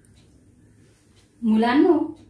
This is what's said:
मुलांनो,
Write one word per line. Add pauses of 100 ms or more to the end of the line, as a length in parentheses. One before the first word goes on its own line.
(1400)
मुलांनो, (140)